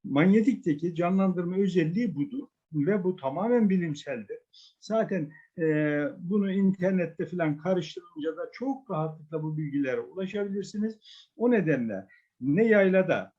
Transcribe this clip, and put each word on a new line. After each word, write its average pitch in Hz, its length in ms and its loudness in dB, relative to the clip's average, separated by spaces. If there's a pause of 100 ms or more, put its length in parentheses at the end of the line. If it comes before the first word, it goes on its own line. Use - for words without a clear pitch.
Manyetikteki 175 880 2
canlandırma 180 600 0
özelliği 180 580 0
budur 143 340 -6 (240)
ve 175 320 0
bu 185 120 -2
tamamen 202 540 0
bilimseldir. 165 680 -4 (420)
Zaten, 190 520 -2 (260)
e, 165 60 -2 (540)
bunu 196 340 -2
internette 185 760 0
falan 156 320 -2
karıştırınca 160 800 -4
da 165 160 -10
çok 262 380 -8
rahatlıkla 156 520 -6
bu 156 160 -4
bilgilere 139 420 -2
ulaşabilirsiniz. 202 1000 -6 (380)
O 247 140 2
nedenle 131 560 0 (340)
ne 147 260 4
yaylada 185 720 4